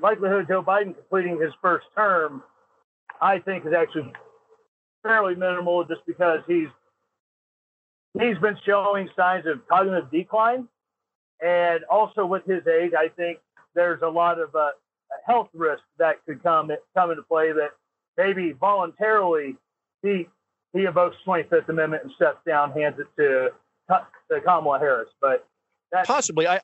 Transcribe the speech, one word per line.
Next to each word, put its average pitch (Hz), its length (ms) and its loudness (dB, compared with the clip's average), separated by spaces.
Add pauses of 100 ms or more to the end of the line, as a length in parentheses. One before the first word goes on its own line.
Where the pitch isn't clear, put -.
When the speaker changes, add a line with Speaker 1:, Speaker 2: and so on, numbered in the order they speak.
Speaker 1:
likelihood 196 420 0
of 156 60 -8
Joe 185 140 -2
Biden 190 320 -2
completing 180 460 -4
his 156 200 -2
first 170 260 0 (100)
term, 170 460 0 (800)
I 190 180 2
think, 185 280 -8
is 151 60 -2
actually 165 400 -2 (920)
fairly 214 320 2
minimal 180 500 -2
just 156 220 -8
because 170 400 0
he's, 165 220 0 (1500)
he's 220 200 0
been 202 260 0
showing 202 520 0
signs 180 300 0
of 143 220 -6
cognitive 180 420 0
decline. 220 580 0 (760)
And 170 420 0
also 208 420 0
with 185 180 -4
his 180 220 -2
age, 170 320 2
I 160 100 2
think 170 300 -8 (360)
there's 175 280 0
a 165 60 0
lot 170 320 0
of, 151 140 -6
uh, 151 160 0 (560)
health 151 280 2
risk 160 280 -2 (160)
that 160 260 0
could 139 180 -12
come, 156 280 0 (260)
come 180 140 2
into 151 120 -6
play 160 300 0
that 151 180 -2 (460)
maybe 185 360 0
voluntarily 175 1040 0 (460)
he, 190 260 -2 (440)
he 190 120 0
invokes 175 400 2
twenty-fifth 170 440 0
Amendment 156 360 -2
and 135 80 -16
steps 156 340 0
down, 147 240 0
hands 147 280 -2
it 143 100 -10 (100)
to, 131 320 2 (800)
to 151 100 -2
Kamala 151 380 2
Harris. 131 300 0 (120)
But 131 260 0 (440)
that's 180 160 0
Speaker 2:
Possibly. 180 400 0
I, 180 180 2